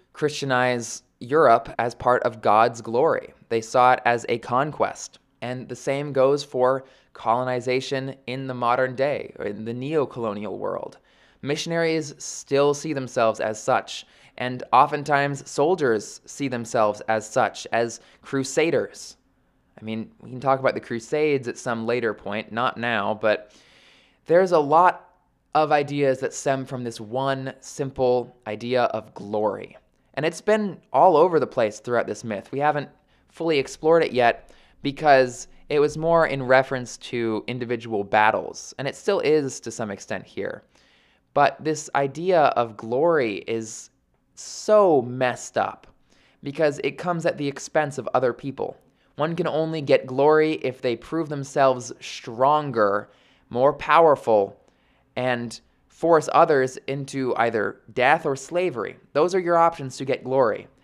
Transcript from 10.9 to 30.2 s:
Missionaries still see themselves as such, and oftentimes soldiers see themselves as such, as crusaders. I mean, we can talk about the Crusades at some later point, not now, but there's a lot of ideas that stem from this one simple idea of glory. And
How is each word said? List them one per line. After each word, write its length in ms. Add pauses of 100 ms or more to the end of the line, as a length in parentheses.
Missionaries 760
still 560
see 200
themselves 460
as 220
such, 440 (320)
and 340
oftentimes 800
soldiers 760
see 220
themselves 600
as 200
such, 440
as 300 (200)
crusaders. 920 (640)
I 40
mean, 280 (100)
we 80
can 120
talk 180
about 140
the 80
Crusades 680
at 100
some 280
later 280
point, 380
not 260
now, 360
but 400 (720)
there's 260
a 80
lot 520 (440)
of 160
ideas 480
that 140
stem 320
from 180
this 160
one 600
simple 760 (100)
idea 380
of 300
glory. 640 (380)
And 100